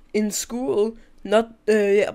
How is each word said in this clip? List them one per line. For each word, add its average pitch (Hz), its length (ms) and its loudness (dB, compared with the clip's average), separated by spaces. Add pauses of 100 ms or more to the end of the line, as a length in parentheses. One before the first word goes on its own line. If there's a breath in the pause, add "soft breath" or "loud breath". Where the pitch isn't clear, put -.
(140 soft breath)
in 208 180 0
school 226 640 -4 (300 soft breath)
not, 220 300 0 (120)
uh, 214 60 4
yeah, 202 420 2